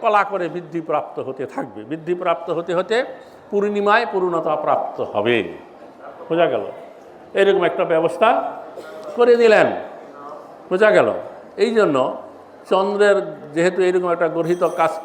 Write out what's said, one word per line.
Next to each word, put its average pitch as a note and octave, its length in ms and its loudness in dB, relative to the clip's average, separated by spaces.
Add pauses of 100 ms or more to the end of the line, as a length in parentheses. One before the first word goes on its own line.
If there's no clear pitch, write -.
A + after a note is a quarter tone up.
কলা G#3 240 2
করে F#3+ 240 -4
বৃদ্ধিপ্রাপ্ত D#3 720 -6
হতে C3 260 -8
থাকবে। G#2+ 380 -10
বৃদ্ধিপ্রাপ্ত E3 680 -4
হতে E3+ 240 -4
হতে G#3+ 300 0 (460)
পূর্ণিমায় G#3 600 2
পূর্ণতা E3+ 440 0
প্রাপ্ত - 440 -2
হবে।" G#2 520 0 (760)
বোঝা E3 180 2
গেল? A#2+ 180 -2 (680)
এরকম G3 300 4
একটা E3+ 200 0
ব্যবস্থা E3+ 680 0 (640)
করে A#3+ 200 6
দিলেন। G#3+ 300 6 (1040)
বোঝা G3+ 220 4
গেল? C#3 220 4 (440)
এই A3+ 180 0
জন্য D#3+ 420 2 (540)
চন্দ্রের G3+ 840 2
যেহেতু F3+ 300 2
এরকম F3+ 280 2
একটা E3+ 180 0
গর্হিত E3+ 360 -2
কাজ E3 260 0 (140)